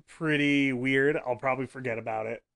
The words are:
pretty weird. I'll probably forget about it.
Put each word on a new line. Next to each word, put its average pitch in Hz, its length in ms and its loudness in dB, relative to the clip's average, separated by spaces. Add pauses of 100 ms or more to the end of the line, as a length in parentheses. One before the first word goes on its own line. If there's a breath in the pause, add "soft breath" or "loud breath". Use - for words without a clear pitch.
pretty 143 680 2
weird. 135 520 2
I'll 123 100 0
probably 131 320 -2
forget 127 300 -6
about 113 300 -6
it. 117 160 -8 (120)